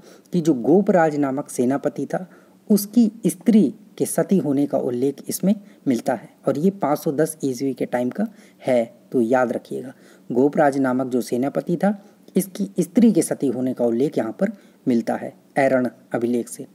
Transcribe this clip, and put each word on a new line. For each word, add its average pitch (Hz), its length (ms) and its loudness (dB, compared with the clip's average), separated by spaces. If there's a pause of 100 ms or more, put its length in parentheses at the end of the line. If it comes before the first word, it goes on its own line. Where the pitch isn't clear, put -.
(340)
कि 175 80 0
जो 156 140 2
गोपराज 160 600 2
नामक 139 320 -4
सेनापति 135 560 -2
था 170 200 -8 (440)
उसकी 208 420 2 (160)
स्त्री 196 460 4 (240)
के 139 80 0
सती 165 340 0
होने 143 260 0
का 139 140 -2
उल्लेख 131 500 -2
इसमें 185 260 0 (320)
मिलता 127 260 0
है, - 160 -8 (180)
और 135 100 0
ये 165 140 2
पाँच 196 280 -2
सौ 165 140 -2
दस 151 300 0
ईस्वी 131 300 -4
के 120 140 -6
टाइम 123 240 -2
का - 160 -4 (340)
है, 120 320 0 (180)
तो 131 100 2
याद 120 300 2
रखिएगा, 131 420 -10 (360)
गोपराज 143 500 2
नामक 131 280 0
जो 123 160 -2
सेनापति 135 540 -4
था 202 200 0 (380)
इसकी 190 340 -4 (100)
स्त्री 220 320 4
के 165 100 2
सती 143 260 -4
होने 127 260 -2
का 123 120 -2
उल्लेख 120 320 0
यहाँ 113 160 -4
पर 208 180 -2 (340)
मिलता 117 300 0
है 123 180 -10 (240)
ऐरण 131 300 2 (260)
अभिलेख 120 360 -2
से। - 260 -14